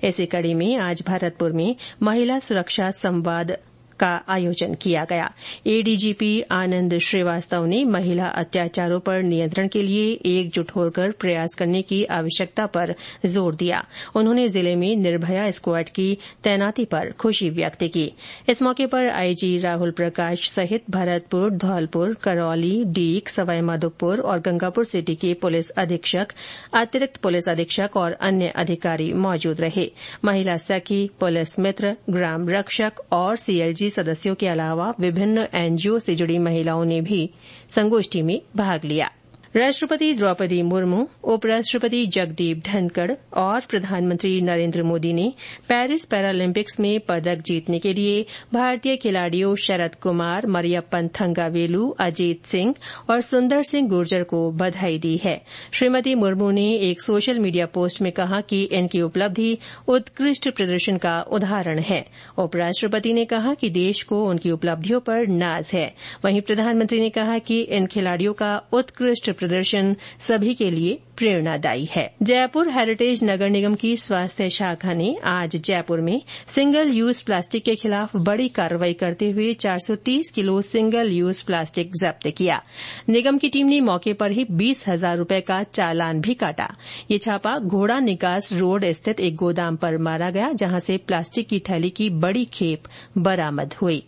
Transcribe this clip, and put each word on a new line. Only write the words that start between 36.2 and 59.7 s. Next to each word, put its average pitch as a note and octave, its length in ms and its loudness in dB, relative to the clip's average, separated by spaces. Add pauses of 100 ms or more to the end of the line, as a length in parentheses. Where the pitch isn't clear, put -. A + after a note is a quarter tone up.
महिलाओं E3 460 0
ने E3 160 2
भी E3 300 0 (400)
संगोष्ठी G#3+ 520 2
में E3+ 180 0 (160)
भाग F#3 280 -2
लिया। D3+ 260 -2 (460)
राष्ट्रपति D4 580 2
द्रौपदी F3+ 480 2
मुर्मू, F#3 460 2 (160)
उपराष्ट्रपति A3+ 840 0
जगदीप E3 600 -2
धनखड़ F3+ 460 0 (220)
और G3 260 2
प्रधानमंत्री F#3 800 0
नरेंद्र E3+ 420 0
मोदी E3 300 0
ने F#3 200 0 (360)
पेरिस B3 360 0
पैरालंपिक्स G3 760 0
में G#3 200 2
पदक F3 360 -2
जीतने E3 420 -2
के F#3+ 160 0
लिए G3+ 320 0 (280)
भारतीय B3+ 420 0
खिलाड़ियों F#3+ 600 0
शरद F3 380 -2
कुमार, F3 520 0
मरियप्पन F3 600 0
थंगावेलु, F3 800 0
अजीत E3+ 580 -2
सिंह G#3 280 0 (360)
और A#3 100 4
सुंदर B3+ 420 2
सिंह C#4+ 260 0
गुर्जर F3+ 340 2
को E3 280 0
बधाई F3+ 480 -2
दी D#3+ 180 0
है। - 280 -2 (280)
श्रीमती B3+ 420 2
मुर्मू G3+ 360 2
ने G3+ 240 2
एक F#3 280 0
सोशल A3+ 360 2
मीडिया F3 280 2
पोस्ट F3 360 0
में F3+ 100 2
कहा F#3+ 280 0
कि G3 240 0
इनकी F3+ 360 0
उपलब्धि G3+ 580 0 (300)